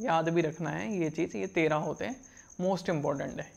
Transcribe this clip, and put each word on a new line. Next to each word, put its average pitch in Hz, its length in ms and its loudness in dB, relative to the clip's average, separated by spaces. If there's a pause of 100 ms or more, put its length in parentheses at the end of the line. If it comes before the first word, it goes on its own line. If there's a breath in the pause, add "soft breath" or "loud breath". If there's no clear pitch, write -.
याद 165 240 2
भी 165 120 4
रखना 165 280 -2
है 196 280 -4
ये 160 120 2
चीज़। 160 280 -2
ये 190 100 -2
तेरह 156 280 4
होते 156 300 -2
हैं 240 100 -2 (460 loud breath)
मोस्ट 180 280 0
इंपॉर्टेंट 143 500 0
है, 147 180 -10